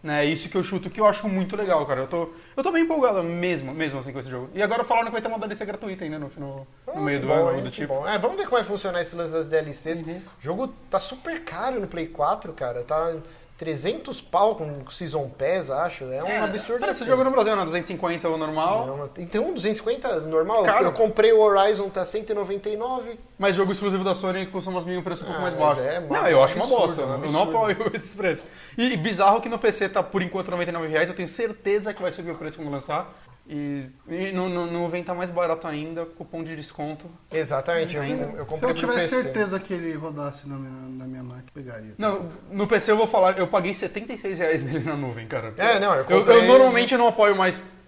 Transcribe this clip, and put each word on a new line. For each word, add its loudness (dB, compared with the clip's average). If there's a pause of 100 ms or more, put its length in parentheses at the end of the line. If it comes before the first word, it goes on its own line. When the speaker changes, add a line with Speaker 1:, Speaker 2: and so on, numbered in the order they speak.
Speaker 1:
Né? 2
Isso -2
que -8
eu 2
chuto, -4
que -12
eu 8
acho 2
muito -2
legal, 2
cara. 0
Eu -4
tô, -2 (260)
eu -2
tô 0
bem 4
empolgado 2
mesmo, -2
mesmo -4
assim -10
com -8
esse -12
jogo. -8
E -2
agora 0
falaram 2
que -8
vai -4
ter -4
uma -4
D -6
L -8
C -8
gratuita -8
ainda -8
no, -10
no, -10
no -14 (260)
Speaker 2:
Ah, -8
Speaker 1:
meio 0
Speaker 2:
que -6
Speaker 1:
do -2
Speaker 2:
bom, 4
Speaker 1:
ano, 6
Speaker 2:
hein, 4
Speaker 1:
algo -4
do -6
Speaker 2:
que -14
Speaker 1:
tipo. -4
Speaker 2:
bom. -2
É, 0
vamos 0
ver -4
como 0
vai 2
funcionar -4
esse -8
lance -6
das -2
D -2
L 0
Cs. -6
Speaker 1:
Uhum. -8
Speaker 2:
O -18
jogo -4 (220)
tá 2
super -8
caro -4
no -4
Play -6
quatro, -2
cara. -6
Tá -2 (440)
trezentos -6
pau 2
com -10
Season -6
Pass, -2
acho. -2
É -6
um -4
Speaker 1:
É, -2
Speaker 2:
absurdo -4
Speaker 1:
esse 0 (140)
Speaker 2:
assim. -6
Speaker 1:
jogo 4
no 4
Brasil, 4
né? 2
Duzentos -4
e -6
cinquenta -4
o 2
normal. 0
Speaker 2:
Não, -8 (140)
então, -2
duzentos -2
e -12
cinquenta -2
normal? 2
Speaker 1:
Caro. 6
Speaker 2:
Eu 2
comprei 6
o 10
Horizon, 6
tá -2
cento -4
e 0
noventa -4
e -4
nove. -6 (180)
Speaker 1:
Mas 2
jogo 2
exclusivo 0
da 2
Sony -2
costuma -6
assumir -4
um -6
preço -6
um -10
pouco -6
Speaker 2:
Ah, -4
Speaker 1:
mais -2
Speaker 2:
mas 0
Speaker 1:
baixo. 4
Speaker 2:
é 0
Speaker 1:
Não, 0
Speaker 2:
um 4
Speaker 1:
eu 8
acho 4
uma 0
Speaker 2:
absurdo, 4
Speaker 1:
bosta. -2
Speaker 2:
um -2
Speaker 1:
Eu -2
não 4
Speaker 2:
absurdo. 2
Speaker 1:
apoio -2
<laughs> -
esses -10
preços. -2 (300)
E, 2
e -2
bizarro 4
que -6
no -4
P 4
C -2
tá 0
por 0
enquanto -4
noventa -2
e -6
nove -4
reais. 2
Eu -8
tenho -6
certeza -2
que -10
vai -2
subir -10
o -6
preço -10
quando -6
lançar. -4 (360)
E, -6 (200)
e -4
não, -2
não, -2
não -4
vem -4
tá -6
mais -6
barato -2
ainda, -6
cupom -12
de -10
desconto. -10 (220)
Speaker 2:
Exatamente, -2
eu, -2
Speaker 1:
Ainda. -4 (120)
Speaker 2:
eu -8
Speaker 3:
Se -12
Speaker 2:
comprei -2
Speaker 3:
eu 0
Speaker 2:
pro -2
Speaker 3:
tivesse 0
Speaker 2:
P 0
C. 2
Speaker 3:
certeza -2
que -8
ele -4
rodasse -8
na -10
minha, -10 (280)
na -12
minha -10
Mac, -14 (100)
pegaria. -14
Speaker 1:
Não, -2 (240)
no -2
P 4
C 2
eu 6
vou 4
falar, 4
eu 2
paguei 0
setenta -6
e -8
seis -6
reais 2
nele -4
na -2
nuvem, -6
cara. -6
Speaker 2:
É, 4
não, 4
eu 2
Speaker 1:
Eu, -10
eu 8
Speaker 2:
comprei 10
Speaker 1:
normalmente 8
não 6
apoio 6
mais 2 (300)